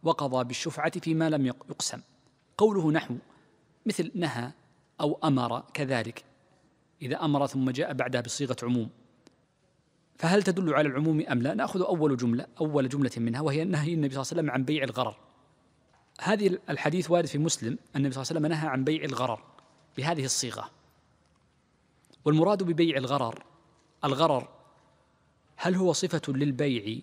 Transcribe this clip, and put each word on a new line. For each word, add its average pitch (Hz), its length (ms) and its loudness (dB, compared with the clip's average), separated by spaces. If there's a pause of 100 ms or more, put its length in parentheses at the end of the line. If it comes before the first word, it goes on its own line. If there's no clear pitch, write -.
وقضى 139 420 0
بالشفعة 151 560 -4
فيما 160 300 0
لم 143 160 2
يق-، - 240 -4
يقسم'". - 300 -6 (580)
قوله 196 340 4
"نحو" 151 220 -2 (720)
مثل 185 280 -2
"نهى" 135 380 -4 (480)
أو 151 240 0
"أمر" 123 360 2 (140)
كذلك، 127 500 -4 (800)
إذا 143 220 -4
أمر 143 220 4
ثم 131 240 0
جاء 139 220 -2
بعدها 127 280 0
بصيغة 123 420 -4
عموم، 120 280 0 (1300)
فهل 190 260 4
تدل 175 320 0
على 151 140 4
العموم 151 320 2
أم 127 220 0
لا؟ 151 120 0
نأخذ 196 280 -2
أول 151 340 2
جملة، 120 300 0 (140)
أول 147 280 0
جملة 135 280 0
منها، 117 240 -2
وهي 156 240 0
نهي 170 300 0
النبي 143 200 0
صلى 135 80 -4
الله - 100 -6
عليه 170 80 0
وسلم 147 100 0
عن 131 140 0
بيع 147 200 0
الغرر. 117 320 -4 (1040)
هذه 196 380 2 (120)
الحديث 160 400 0
وارد 170 160 4
في 143 120 -4
مسلم 147 340 0
أن - 60 -6 (180)
النبي 139 180 0
صلى 135 80 -4
الله 127 80 -6
عليه 160 100 -2
وسلم 151 60 2
نهى 156 220 0
عن 131 160 0
بيع 151 200 0
الغرر 127 400 -4 (520)
بهذه 147 280 -2
الصيغة. 110 460 -6 (1500)
والمراد 170 380 4
ببيع 165 340 2
الغرر، 127 480 -2 (600)
الغرر 139 440 2 (1080)
هل 180 180 2
هو 185 180 4
صفة - 400 -2
للبيع 131 720 0